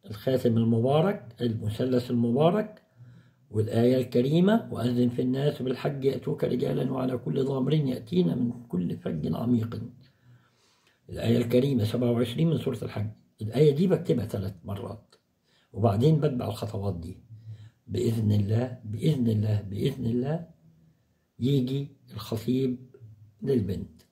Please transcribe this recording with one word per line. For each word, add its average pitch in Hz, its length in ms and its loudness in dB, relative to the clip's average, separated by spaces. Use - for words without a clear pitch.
الخاتم 123 460 0
المبارك، 127 840 2
المثلث 120 720 -2
المبارك، 139 720 2
والآية 113 460 2
الكريمة: 156 760 2
"وأذن 123 360 2
في 120 140 -2
الناس 135 400 0
بالحج 131 420 -4
يأتوك - 400 -2
رجالا 135 480 0
وعلى 127 260 -2
كل - 260 -2
ضامر 135 280 0
يأتين 156 680 0
من 123 140 0
كل - 280 -2
فج - 380 -4
عميق". 110 480 0
الآية 113 300 0
الكريمة 123 460 2
سبعة 120 260 0
وعشرين 123 400 0
من 143 80 2
سورة 120 240 -4
الحج. 107 280 -6
الآية 135 320 4
دي 165 120 2
بكتبها 151 380 0
ثلاث 101 300 -6
مرات، - 500 -12
وبعدين 117 480 4
بتبع 127 260 -2
الخطوات 101 500 -4
دي. 82 220 -12
بإذن 113 460 0
الله، 104 520 0
بإذن 117 440 0
الله، 107 340 2
بإذن 120 440 -4
الله 131 400 -2
يجي 139 580 0
الخطيب 123 760 -4
للبنت 101 680 -2